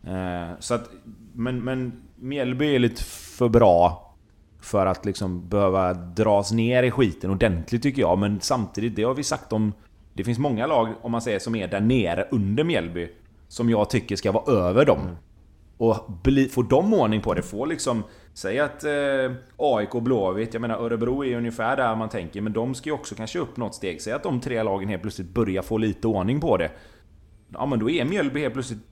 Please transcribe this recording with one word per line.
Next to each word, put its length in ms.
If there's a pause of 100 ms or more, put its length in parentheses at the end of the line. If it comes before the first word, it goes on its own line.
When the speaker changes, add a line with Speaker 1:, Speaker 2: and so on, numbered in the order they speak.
Speaker 1:
Eh, 520
så 160
att, 160 (420)
men, 320
men 380 (140)
Mjällby 580
är 40
lite 240
för 460
bra 540 (640)
för 200
att 180
liksom 440
behöva 460
dras 580
ner 300
i 80
skiten 400
ordentligt, 520
tycker 200
jag. 160
Men 220
samtidigt, 560
det 60
har 120
vi 80
sagt 300
om, 200 (420)
det 100
finns 140
många 280
lag, 220 (140)
om 100
man 100
säger, 160
som 160
är 140
där 120
nere 500
under 340
Mjällby, 440 (400)
som 220
jag 200
tycker 260
ska 160
vara 200
över 320
dem. 160
Speaker 2:
Mm. 160 (600)
Speaker 1:
Och 320 (120)
bli, 260
får 140
de 320
ordning 260
på 140
det, 80
får 240
liksom, 360 (320)
säg 260
att, 240
eh, 480 (240)
A 260
I 40
K 120
och 40
Blåvitt, 520
jag 60
menar, 160
Örebro 480
är 120
ungefär 400
där 200
man 120
tänker, 320
men 120
de 220
ska 140
ju 60
också 200
kanske 240
upp 180
något 180
steg. 280
Säg 100
att 100
de 180
tre 220
lagen 260
helt 140
plötsligt 320
börjar 280
få 160
lite 300
ordning 320
på 160
det. 140 (840)
Ja, 140
men 120
då 120
är 140
Mjällby 360
helt 140
plötsligt 240 (140)